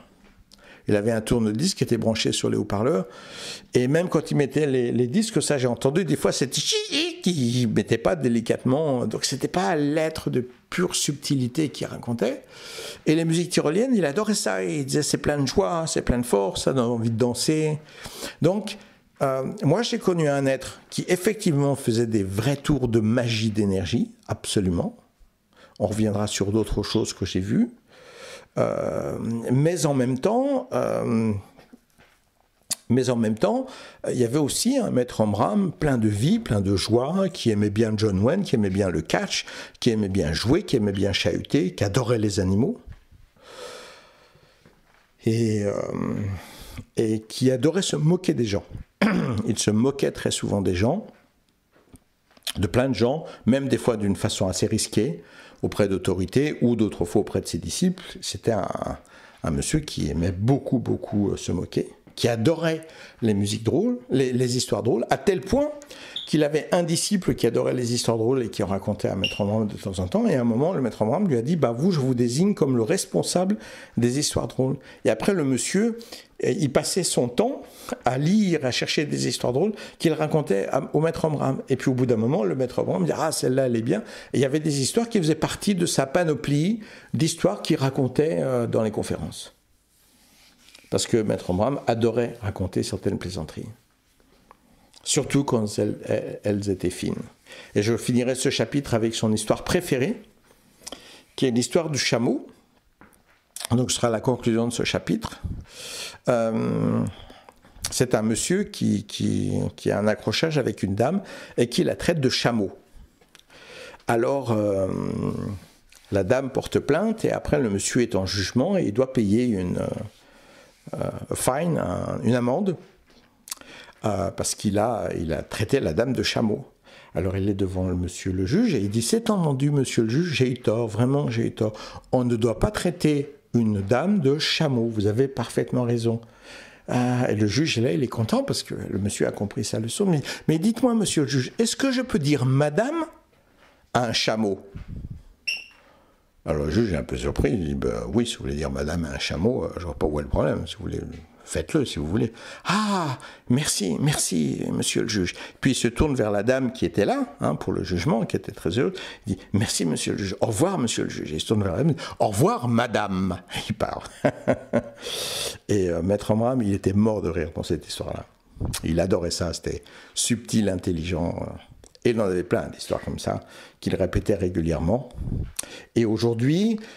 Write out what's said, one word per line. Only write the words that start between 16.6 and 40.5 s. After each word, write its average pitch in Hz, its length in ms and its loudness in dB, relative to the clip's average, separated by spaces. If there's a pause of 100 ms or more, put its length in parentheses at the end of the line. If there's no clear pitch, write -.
ça 147 100 2
donne 131 100 2
envie 117 280 0
de 110 60 -2
danser. » 151 600 2 (600)
Donc, 196 360 0 (440)
euh, 135 320 0 (100)
moi 180 200 4
j'ai 226 160 -2
connu 170 280 2
un 139 180 2
être 135 440 -2
qui - 180 -6
effectivement 175 680 2
faisait 117 300 2
des 107 160 2
vrais 110 340 0
tours 127 320 2
de 113 100 6
magie 113 520 2
d'énergie, 101 600 2 (160)
absolument. 101 720 0 (840)
On 104 80 2
reviendra 104 400 0
sur 101 240 -2
d'autres 104 320 0
choses - 300 0
que - 120 -6
j'ai 92 140 -2
vues. 147 300 2 (880)
Euh, - 580 -2 (340)
mais 151 360 2
en 143 80 2
même 127 240 2
temps, 254 540 0
euh, 113 600 0 (1500)
mais 120 220 2
en 123 60 2
même 110 180 2
temps, 226 320 2 (420)
il - 80 0
y 123 80 2
avait 117 140 2
aussi 185 400 2
un 214 140 0
Maître 123 300 0
Omram 156 500 2
plein 139 260 0
de 110 100 4
vie, 117 300 2
plein 117 240 0
de 98 140 2
joie, 147 540 2
qui - 200 -2
aimait 104 220 4
bien 110 260 2
John 98 220 2
Wayne, 156 240 4
qui - 100 -2
aimait 104 160 4
bien 95 220 2
le 80 100 0
catch, - 460 -2 (320)
qui - 100 2
aimait 214 180 2
bien 92 260 2
jouer, 143 280 2